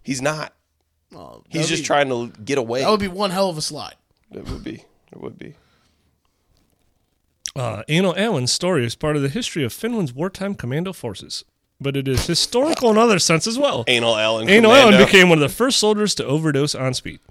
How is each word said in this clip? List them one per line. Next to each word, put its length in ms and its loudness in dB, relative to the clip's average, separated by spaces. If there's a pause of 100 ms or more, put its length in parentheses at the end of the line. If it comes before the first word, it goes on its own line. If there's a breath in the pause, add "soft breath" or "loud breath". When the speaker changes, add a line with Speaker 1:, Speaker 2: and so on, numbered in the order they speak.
Speaker 1:
He's 180 -6
not. 320 -2 (640)
Speaker 2:
Oh, 340 -20
Speaker 1:
He's 140 -6
Speaker 2:
that'd 60 -2
Speaker 1:
just 140 -4
Speaker 2:
be, 40 -8
Speaker 1:
trying 220 2
to 240 -6 (100)
get 160 -2
away. 220 -2
Speaker 2:
that 100 0
would 100 2
be 80 -6
one 220 -4
hell 180 -2
of 80 -6
a 60 -8
slide. 320 -12 (380)
Speaker 1:
It 180 -16
would 140 -14
be. 200 -14 (280)
It 80 -20
would 180 -16
be. 160 -20 (2000)
Speaker 3:
Uh, 340 -8
Anal 280 0
Alan's 360 -2
story 320 -2
is 100 -6
part 220 -4
of 60 -2
the 60 -2
history 340 -6
of 100 -4
Finland's 420 -6
wartime 400 -8
commando 380 -6
forces, 520 -12 (360)
but 160 -4
it 120 -4
is 180 -2
historical 640 0
in 60 4
other 220 4
sense 280 0
as 120 -4
well. 300 -2
Speaker 1:
Anal 280 2
Alan 320 0
Speaker 3:
Anal 220 8
Speaker 1:
Commando. 260 8
Speaker 3:
Alan 100 8
became 220 8
one 100 6
of 40 2
the 120 -2
first 240 0
soldiers 360 0
to 100 -6
overdose 500 -2
on 200 -4
speed. 260 -12 (100)